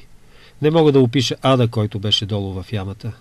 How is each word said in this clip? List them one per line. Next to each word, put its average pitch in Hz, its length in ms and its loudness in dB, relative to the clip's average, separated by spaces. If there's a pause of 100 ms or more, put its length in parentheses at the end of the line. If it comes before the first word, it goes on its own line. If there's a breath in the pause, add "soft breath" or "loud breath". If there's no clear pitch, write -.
(600 soft breath)
Не 151 100 2
мога 156 200 4
да 135 80 6
опиша 131 420 0
ада, 131 260 2
който 107 320 -4
беше 104 260 -2
долу 95 380 -6
в - 100 -12
ямата. 98 480 -8